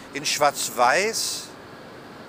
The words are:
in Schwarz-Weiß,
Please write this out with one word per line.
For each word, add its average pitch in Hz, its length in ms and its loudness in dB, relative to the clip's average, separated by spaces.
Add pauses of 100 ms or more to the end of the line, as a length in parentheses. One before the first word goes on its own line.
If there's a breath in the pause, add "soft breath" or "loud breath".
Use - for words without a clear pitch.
(140 loud breath)
in 143 120 -6
Schwarz-Weiß, 143 1200 2 (800)